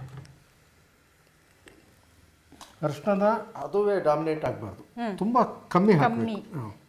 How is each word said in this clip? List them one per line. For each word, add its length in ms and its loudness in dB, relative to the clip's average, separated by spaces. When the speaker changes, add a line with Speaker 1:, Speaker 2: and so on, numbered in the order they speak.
Speaker 1:
ಅರಶಿನದ 720 0
ಅದುವೇ 440 0
ಡಾಮಿನೇಟ್ 460 0
ಆಗ್ಬಾರ್ದು. 380 -8
Speaker 2:
ಹ್ಮ್. 340 -8
Speaker 1:
ತುಂಬಾ 260 2
ಕಮ್ಮಿ 500 2
Speaker 2:
ಕಮ್ಮಿ. 400 2
Speaker 1:
ಹಾಕ್ಬೇಕು. 260 -10
ಹ್ಮ್. 140 -10